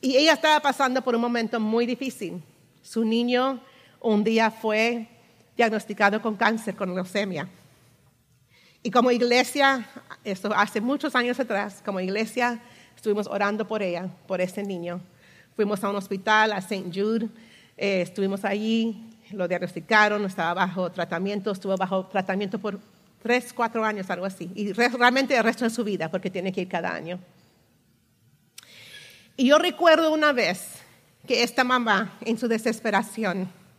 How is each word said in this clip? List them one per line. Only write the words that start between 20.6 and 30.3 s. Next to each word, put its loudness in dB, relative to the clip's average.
tratamiento, -4
estuvo -4
bajo -2
tratamiento -2
por -6
tres, -2
cuatro -2
años, -4
algo -4
así. -8
Y -4
re-, 2
realmente 2
el 4
resto 0
de 2
su -4
vida, -4
porque -4
tiene -4
que -4
ir -4
cada -4
año. -8
Y 2
yo 8
recuerdo 6
una 4